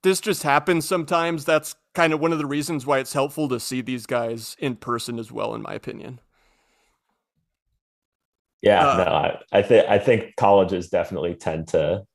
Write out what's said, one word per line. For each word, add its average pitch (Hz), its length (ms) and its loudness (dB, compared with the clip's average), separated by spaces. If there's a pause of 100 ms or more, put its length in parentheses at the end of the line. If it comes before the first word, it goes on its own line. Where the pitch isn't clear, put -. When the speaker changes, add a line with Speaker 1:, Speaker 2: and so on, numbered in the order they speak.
Speaker 1:
this 190 180 2
just - 240 -2
happens 151 420 2
sometimes. 170 580 -2
That's 156 320 0 (180)
kind 165 180 2
of 156 60 -2
one 165 140 0
of 160 60 -2
the 147 80 -4
reasons 143 380 -4
why 135 140 2
it's 131 140 -6
helpful 143 360 -2
to 120 120 -2
see 127 200 -6
these 123 260 -8
guys 117 520 -4
in 135 160 -4
person 120 460 -6
as 110 100 -12
well, 113 240 -6
in 113 80 -10
my 104 120 -10
opinion. 117 460 -14 (2500)
Speaker 2:
Yeah, 95 260 6
Speaker 1:
Uh, - 80 2
Speaker 2:
no, 92 80 2
I, 78 340 0 (140)
I 101 100 4
thi-, 110 240 6
I 104 120 4
think - 380 0
colleges 95 520 2
definitely 87 460 -4
tend 80 340 -6
to 85 360 0 (100)